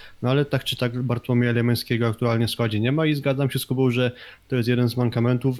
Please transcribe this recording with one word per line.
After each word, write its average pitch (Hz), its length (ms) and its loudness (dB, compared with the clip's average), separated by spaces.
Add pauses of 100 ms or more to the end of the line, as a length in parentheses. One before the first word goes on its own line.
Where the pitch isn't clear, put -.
(220)
No 123 80 0
ale 139 140 2
tak 139 200 -4
czy - 120 -2
tak 123 260 -2
Bartłomieja 120 500 0
Lemańskiego 117 560 0
aktualnie 117 380 0
w 107 40 -2
składzie 107 300 -2
nie 123 120 0
ma 160 140 0
i 151 80 2
zgadzam 139 360 0
się 135 80 -4
z - 80 -8
Kubą, 131 240 2
że 123 220 2 (360)
to 131 80 -2
jest 117 120 0
jeden 123 200 2
z 120 80 -4
mankamentów. 123 640 0